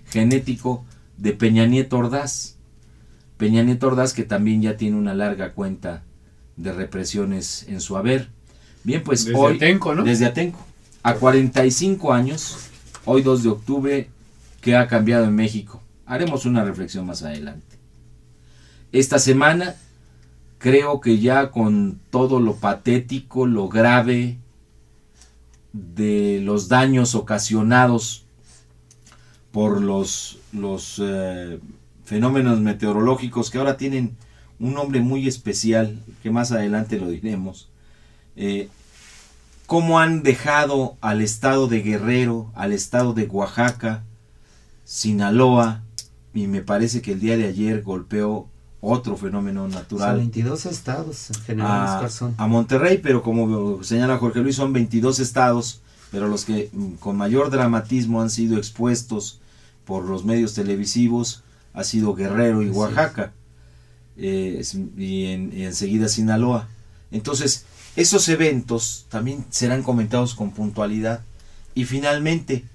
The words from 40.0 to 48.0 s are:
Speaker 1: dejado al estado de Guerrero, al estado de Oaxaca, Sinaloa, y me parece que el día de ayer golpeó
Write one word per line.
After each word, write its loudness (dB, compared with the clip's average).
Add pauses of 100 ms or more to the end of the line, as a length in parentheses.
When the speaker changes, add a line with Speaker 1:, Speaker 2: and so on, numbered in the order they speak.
Speaker 1:
dejado 2
al 0
estado 0
de 0
Guerrero, 0
al -4
estado 0
de 0
Oaxaca, -2 (800)
Sinaloa, 2 (520)
y -4
me -4
parece -2
que -8
el -6
día 0
de 0
ayer -2
golpeó -6 (380)